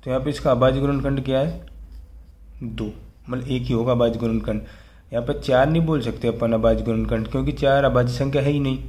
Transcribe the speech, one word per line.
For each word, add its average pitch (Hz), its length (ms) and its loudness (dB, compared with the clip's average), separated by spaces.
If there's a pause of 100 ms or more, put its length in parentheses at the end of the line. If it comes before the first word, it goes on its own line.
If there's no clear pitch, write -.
तो 131 60 -6
यहाँ 127 120 0
पे 147 80 -2
इसका 143 200 0
अभाज्य 131 300 4
गुणनखंड 139 440 0
क्या 131 140 0
है? 165 280 -2 (960)
दो, 107 300 -8 (360)
मतलब 123 200 -6
एक 127 140 -2
ही 123 120 -2
होगा 117 180 2
अभाज्य 117 260 2
गुणनखंड। 107 440 -2 (500)
यहाँ 120 120 -2
पे 117 160 -4
चार 135 300 4
नहीं 165 120 4
बोल 156 180 0
सकते 117 280 -2
अपन 113 240 0
अभाज्य 113 320 2
गुणनखंड, 113 440 -2
क्योंकि 135 240 -2
चार 139 320 2
अभाज्य 123 280 2
संख्या 139 300 0
है 143 80 2
ही 147 100 0
नहीं। 131 280 -2